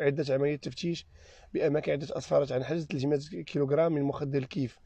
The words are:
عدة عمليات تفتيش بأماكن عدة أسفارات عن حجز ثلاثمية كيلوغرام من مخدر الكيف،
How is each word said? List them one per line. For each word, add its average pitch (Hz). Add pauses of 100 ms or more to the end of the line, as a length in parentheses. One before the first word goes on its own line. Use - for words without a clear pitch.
عدة 143
عمليات 143
تفتيش 165 (480)
بأماكن 151
عدة 147
أسفارات 143
عن 127
حجز 156
ثلاثمية 147
كيلوغرام 147
من 147
مخدر 139
الكيف، 131